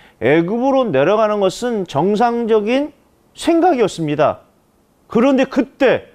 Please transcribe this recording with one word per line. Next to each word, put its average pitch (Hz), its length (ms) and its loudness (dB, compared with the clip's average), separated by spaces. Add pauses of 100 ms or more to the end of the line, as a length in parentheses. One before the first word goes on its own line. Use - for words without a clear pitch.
(220)
애굽으로 233 640 0
내려가는 208 540 0
것은 202 480 -4
정상적인 226 1040 -2 (420)
생각이었습니다. 180 1080 0 (680)
그런데 254 380 2
그때 - 680 -2